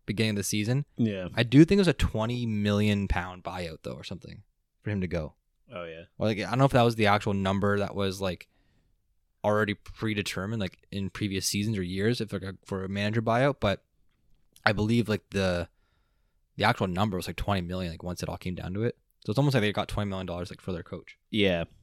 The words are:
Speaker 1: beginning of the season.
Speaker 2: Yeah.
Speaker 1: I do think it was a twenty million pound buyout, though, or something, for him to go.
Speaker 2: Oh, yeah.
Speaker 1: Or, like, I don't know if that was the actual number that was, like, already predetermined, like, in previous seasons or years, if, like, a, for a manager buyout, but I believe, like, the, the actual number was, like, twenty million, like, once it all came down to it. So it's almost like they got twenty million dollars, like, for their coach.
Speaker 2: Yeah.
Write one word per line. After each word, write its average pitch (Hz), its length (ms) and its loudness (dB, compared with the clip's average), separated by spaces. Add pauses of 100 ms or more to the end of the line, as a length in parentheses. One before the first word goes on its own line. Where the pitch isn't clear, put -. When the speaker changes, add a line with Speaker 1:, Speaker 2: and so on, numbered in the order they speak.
Speaker 1:
beginning 110 260 0
of 104 40 -2
the 101 80 -2
season. 113 400 0 (140)
Speaker 2:
Yeah. 98 360 0
Speaker 1:
I 120 100 4
do 123 200 10
think 196 160 6
it - 20 6
was 180 60 4
a 147 60 6
twenty 120 520 0
million 104 640 2
pound 90 380 -4
buyout, 90 380 -8
though, 62 100 -8
or - 100 -14
something, - 400 -14 (400)
for 110 60 -4
him 104 100 0
to 92 80 0
go. 80 280 -4 (380)
Speaker 2:
Oh, 87 120 -10
yeah. 82 180 -12 (140)
Speaker 1:
Or, 104 100 0
like, 107 120 -2
I 95 100 -6
don't 120 100 0
know 139 60 6
if 135 80 4
that 120 100 6
was 117 140 2
the 107 100 4
actual 101 260 4
number 98 460 0
that 98 160 -4
was, 95 240 -4
like, 92 300 -6 (920)
already 104 320 2
predetermined, 104 840 -4
like, - 320 -8
in 98 180 -4
previous 95 380 -4
seasons 104 300 0
or 95 40 -2
years, 98 380 -2
if, 104 140 -8
like, 95 100 -6
a, 95 220 -10
for 95 180 -6
a 95 60 -6
manager 104 320 -2
buyout, 123 400 0
but 98 200 2 (840)
I 110 80 2
believe, 107 340 2
like, 104 220 -2
the, 90 400 0 (880)
the 98 80 2
actual 110 220 2
number 92 280 0
was, 87 120 -6
like, 90 100 -10
twenty 98 240 -2
million, 87 320 -6
like, - 100 -16
once 87 180 -8
it 78 60 -6
all 87 80 -6
came 92 200 -8
down 85 180 -8
to 104 100 -4
it. 120 140 -2 (280)
So - 40 -4
it's 104 80 -2
almost 139 160 4
like 123 80 4
they 104 100 2
got 98 160 -2
twenty 104 220 -4
million 95 160 -6
dollars, 87 240 -6
like, - 100 -18
for 95 140 -6
their 87 100 -6
coach. - 340 -14 (120)
Speaker 2:
Yeah. 98 340 2 (200)